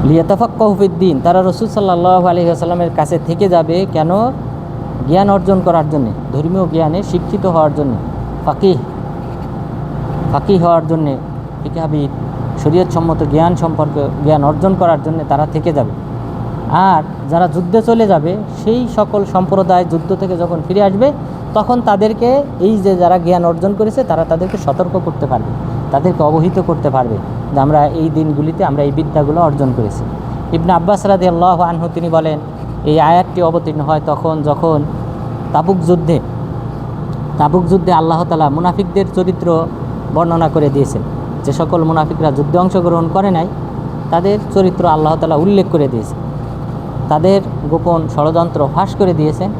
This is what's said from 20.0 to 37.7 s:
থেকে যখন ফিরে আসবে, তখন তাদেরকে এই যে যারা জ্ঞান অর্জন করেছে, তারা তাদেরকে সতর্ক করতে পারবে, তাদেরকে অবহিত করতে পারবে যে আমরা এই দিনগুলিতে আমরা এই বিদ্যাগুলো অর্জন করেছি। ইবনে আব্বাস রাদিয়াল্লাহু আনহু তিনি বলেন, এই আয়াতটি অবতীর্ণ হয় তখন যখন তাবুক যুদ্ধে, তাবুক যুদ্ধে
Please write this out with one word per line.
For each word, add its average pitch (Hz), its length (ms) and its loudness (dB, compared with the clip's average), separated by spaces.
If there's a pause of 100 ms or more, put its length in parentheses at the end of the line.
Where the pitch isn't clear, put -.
থেকে 180 180 -4
যখন 170 300 -2
ফিরে 190 160 2
আসবে, 202 280 2 (420)
তখন 233 280 0
তাদেরকে 226 600 2 (160)
এই 208 180 4
যে 190 180 2
যারা 175 220 4
জ্ঞান 175 280 2
অর্জন 170 320 0
করেছে, 220 260 0
তারা 165 260 0
তাদেরকে 185 280 0
সতর্ক 175 480 -2
করতে 147 200 -4
পারবে, 123 260 -2 (400)
তাদেরকে 165 320 0
অবহিত 160 440 2
করতে 156 220 0
পারবে 123 280 0 (360)
যে 139 60 2
আমরা 147 280 4
এই 160 220 -2
দিনগুলিতে 156 560 0
আমরা 143 180 0
এই 143 80 0
বিদ্যাগুলো 151 500 0
অর্জন 143 360 2
করেছি। 107 260 -2 (520)
ইবনে 165 180 2
আব্বাস 190 320 2
রাদিয়াল্লাহু 180 560 4
আনহু 170 320 -2
তিনি 170 160 -4
বলেন, 156 300 0 (460)
এই 151 140 4
আয়াতটি 175 420 4
অবতীর্ণ 160 400 0
হয় 151 240 0
তখন 156 360 -2
যখন 151 400 2 (720)
তাবুক 170 240 2 (100)
যুদ্ধে, 165 320 2 (1160)
তাবুক 156 320 2
যুদ্ধে 180 240 2